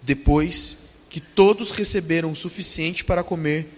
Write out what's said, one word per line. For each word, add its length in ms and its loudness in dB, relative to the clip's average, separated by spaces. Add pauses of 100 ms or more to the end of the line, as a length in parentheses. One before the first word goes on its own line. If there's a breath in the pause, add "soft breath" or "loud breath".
Depois 840 0 (220)
que 120 -10
todos 500 4
receberam 600 0
o 40 -6
suficiente 680 -2
para 200 -2
comer 440 -4 (100)